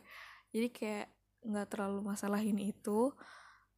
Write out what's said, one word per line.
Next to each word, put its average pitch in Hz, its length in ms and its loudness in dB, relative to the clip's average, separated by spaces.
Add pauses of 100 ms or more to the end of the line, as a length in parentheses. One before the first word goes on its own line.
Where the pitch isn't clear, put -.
(560)
Jadi 226 160 4
kayak 214 360 -4 (380)
nggak 208 280 0
terlalu 202 320 0
masalahin 202 560 2
itu. 220 500 2 (680)